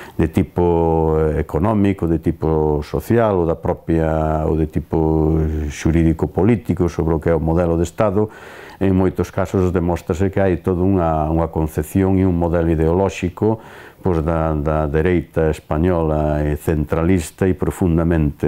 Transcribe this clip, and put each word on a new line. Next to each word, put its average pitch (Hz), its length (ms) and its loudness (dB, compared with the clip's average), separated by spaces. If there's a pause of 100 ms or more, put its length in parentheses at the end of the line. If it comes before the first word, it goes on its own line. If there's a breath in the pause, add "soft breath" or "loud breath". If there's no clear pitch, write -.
(200 loud breath)
de 85 80 2
tipo, 82 880 2
eh, 78 240 0
económico, 95 720 0
de 82 80 0
tipo 78 640 0
social 107 560 0
ou 82 80 0
da 80 80 0
propia, 78 880 0
ou 80 160 0
de 78 80 0
tipo 78 720 0 (320)
xurídico-político 82 1200 0
sobre 82 240 -2
o 78 80 -2
que 85 80 0
é 82 40 4
o 78 40 0
modelo 82 400 0
de 85 80 0
Estado, 107 400 0 (480 loud breath)
en 95 160 0
moitos 92 400 0
casos 92 400 0
demóstrase 87 580 -2
que 98 140 0
hai 92 160 2
toda 90 240 0
unha, 80 480 0
unha 80 160 0
concepción 90 720 0
e 95 80 2
un 87 80 0
modelo 85 340 0
ideolóxico, 90 960 0 (400 loud breath)
pois, 85 180 0
da, 80 320 0
da 76 320 -2
dereita 80 640 0
española 78 920 -2
e 73 160 -2
centralista 82 880 -2
e 92 80 0
profundamente 82 920 0